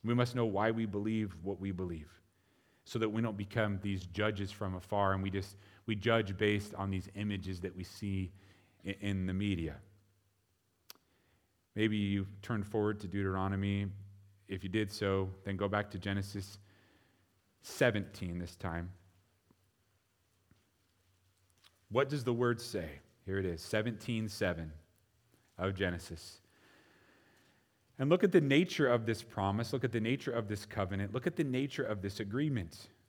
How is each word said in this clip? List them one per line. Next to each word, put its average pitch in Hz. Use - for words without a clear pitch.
We 113
must 120
know 120
why 104
we 113
believe 104
what 92
we 98
believe 87
so -
that 110
we 110
don't 113
become 104
these 98
judges 101
from 92
afar 98
and 95
we 98
just, 98
we 113
judge 104
based 104
on 98
these 95
images 95
that 87
we 92
see 95
i-, 98
in 98
the 92
media. 90
Maybe 107
you 101
turned 107
forward 104
to 92
Deuteronomy. 98
If 95
you 101
did 101
so, 98
then 98
go 101
back 104
to 98
Genesis 98
seventeen 98
this 87
time. 87
What 135
does 143
the 123
word 120
say? 78
Here 95
it 95
is, 85
seventeen 110
seven 85
of 98
Genesis. 87
And 139
look 175
at 196
the 190
nature 147
of 117
this 113
promise. 104
Look 123
at 123
the 117
nature 127
of 117
this 101
covenant. 98
Look 131
at -
the 165
nature 131
of 104
this 98
agreement. 113